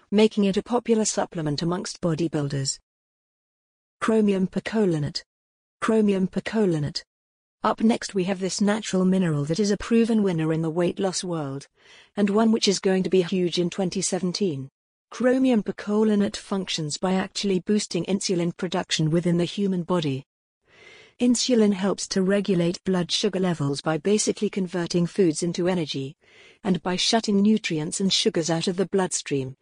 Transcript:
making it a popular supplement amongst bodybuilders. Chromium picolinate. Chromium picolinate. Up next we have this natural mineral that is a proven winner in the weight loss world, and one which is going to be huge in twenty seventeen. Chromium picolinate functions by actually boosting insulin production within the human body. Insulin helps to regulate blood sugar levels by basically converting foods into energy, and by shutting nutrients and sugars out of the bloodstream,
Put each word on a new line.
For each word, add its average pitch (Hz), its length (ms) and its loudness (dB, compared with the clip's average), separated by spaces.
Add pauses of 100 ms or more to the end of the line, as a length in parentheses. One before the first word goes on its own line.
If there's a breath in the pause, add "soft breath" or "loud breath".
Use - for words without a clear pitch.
(120)
making 214 320 4
it 196 140 2
a 202 60 -2
popular 226 420 0
supplement 160 580 -2
amongst 175 380 -4
bodybuilders. 147 760 -2 (1200)
Chromium 202 460 2
picolinate. 175 760 -2 (580)
Chromium 202 460 2
picolinate. 180 760 -2 (600)
Up - 180 -2
next 220 320 0
we 185 120 0
have 185 140 -2
this 190 220 -4
natural 202 440 0
mineral 175 400 2
that 160 140 -2
is 208 120 2
a 196 60 0
proven 226 440 2
winner 160 320 0
in 160 80 0
the 165 80 -2
weight 175 300 -2
loss 190 240 -2
world, 147 440 -6 (480 soft breath)
and 202 140 2
one 220 220 4
which 226 160 2
is 185 100 2
going 190 240 2
to 180 80 -4
be 185 140 4
huge 175 340 0
in 175 140 0
twenty 190 300 -4
seventeen. 175 680 -2 (400)
Chromium 254 540 2
picolinate 208 720 0
functions 180 640 -6
by 185 140 0
actually 190 480 -2
boosting 208 440 -2
insulin 175 500 -2
production 170 540 -2
within 170 280 2
the 175 80 0
human 190 360 -2
body. 156 420 -2 (920 loud breath)
Insulin 233 560 4
helps 190 360 -2
to 196 120 0
regulate 185 600 0
blood 180 260 0
sugar 196 300 -2
levels 151 400 0
by 160 180 -2
basically 202 520 0
converting 175 560 -2
foods 170 380 2
into 175 260 -2
energy, 147 440 -4 (480 soft breath)
and 185 220 -2
by 180 140 -2
shutting 214 440 2
nutrients 196 600 0
and 190 100 0
sugars 170 380 0
out 165 180 0
of 185 80 -2
the 185 120 -2
bloodstream, 143 760 -2